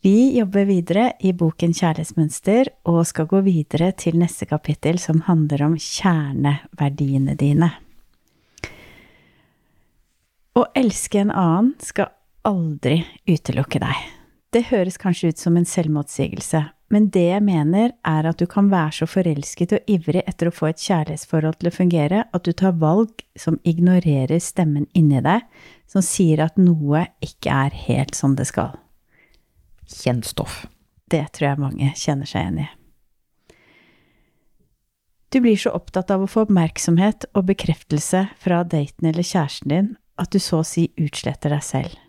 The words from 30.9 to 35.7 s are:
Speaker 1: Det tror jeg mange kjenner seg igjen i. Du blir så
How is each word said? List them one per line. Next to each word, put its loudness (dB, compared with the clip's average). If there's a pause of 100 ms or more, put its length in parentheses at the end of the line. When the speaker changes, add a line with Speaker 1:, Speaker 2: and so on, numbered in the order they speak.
Speaker 1:
Det 0
tror -4
jeg -2
mange -2
kjenner -4
seg -4
igjen -4
i. -18 (2750)
Du 2
blir 4
så -2